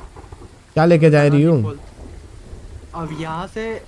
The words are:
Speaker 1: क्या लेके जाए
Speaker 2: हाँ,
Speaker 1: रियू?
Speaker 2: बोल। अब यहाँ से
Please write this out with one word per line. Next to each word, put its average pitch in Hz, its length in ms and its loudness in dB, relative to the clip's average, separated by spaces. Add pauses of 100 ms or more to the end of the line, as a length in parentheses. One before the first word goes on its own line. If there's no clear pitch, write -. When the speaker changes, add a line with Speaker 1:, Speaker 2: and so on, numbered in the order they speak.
(720)
Speaker 1:
क्या 160 120 2
लेके 165 240 6
जाए 147 200 4
Speaker 2:
हाँ, 147 80 2
Speaker 1:
रियू? 151 240 4
Speaker 2:
बोल। 107 180 -6 (1160)
अब 156 260 -10
यहाँ 160 260 -8
से 220 400 -10